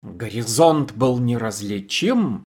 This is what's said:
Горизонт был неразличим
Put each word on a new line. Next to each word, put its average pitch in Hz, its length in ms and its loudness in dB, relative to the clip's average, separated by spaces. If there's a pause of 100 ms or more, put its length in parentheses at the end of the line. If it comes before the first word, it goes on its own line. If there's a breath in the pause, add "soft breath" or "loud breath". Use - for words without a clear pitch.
Горизонт 113 880 0
был 127 240 2
неразличим 113 1300 -2 (140)